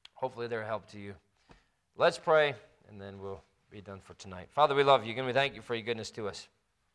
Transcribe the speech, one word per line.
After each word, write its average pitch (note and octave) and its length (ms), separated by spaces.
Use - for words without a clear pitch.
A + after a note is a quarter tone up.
Hopefully A#2+ 320
they're A2+ 160
a G#2+ 40
help G#2+ 240
to G#2 100
you. G2+ 160
Let's E3 200
pray, D3+ 380
and G#2 120
then G2 200
we'll G2 220
be - 120
done G2 180
for - 140
tonight. F2+ 380
Father, C#3+ 220
we C#3 100
love C3+ 200
you, A2 100
and C3 120
we B2 60
thank C#3 220
you G#2 60
for A#2 140
your A2+ 100
goodness A2+ 280
to G#2+ 160
us. - 200